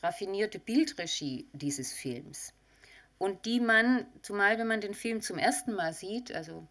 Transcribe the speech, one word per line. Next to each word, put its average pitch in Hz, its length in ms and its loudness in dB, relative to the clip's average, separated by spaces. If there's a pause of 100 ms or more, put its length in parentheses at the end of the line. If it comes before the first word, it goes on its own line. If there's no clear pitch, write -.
raffinierte 196 560 -2
Bildregie 170 920 0
dieses 143 400 -4
Films. - 600 -8 (640)
Und 190 280 -2
die 240 140 2
man, 226 460 6 (180)
zumal 202 340 2
wenn 226 100 0
man 220 140 2
den 202 120 -4
Film 226 280 -4
zum 185 160 -6
ersten 226 360 2
Mal 170 200 -2
sieht, 226 400 -8
also 165 380 -10